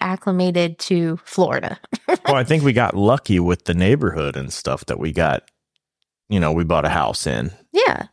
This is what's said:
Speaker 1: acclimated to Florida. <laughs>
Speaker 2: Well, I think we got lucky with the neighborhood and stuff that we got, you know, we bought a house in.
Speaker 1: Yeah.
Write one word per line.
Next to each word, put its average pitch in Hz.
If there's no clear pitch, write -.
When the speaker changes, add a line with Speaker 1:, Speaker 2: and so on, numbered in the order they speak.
Speaker 1:
acclimated 180
to 170
Florida. -
<laughs> -
Speaker 2:
Well, 139
I 127
think 151
we 139
got 113
lucky 104
with 87
the -
neighborhood 87
and 67
stuff -
that -
we 78
got, 78
you 104
know, 78
we 82
bought 80
a 76
house 67
in. 64
Speaker 1:
Yeah. 381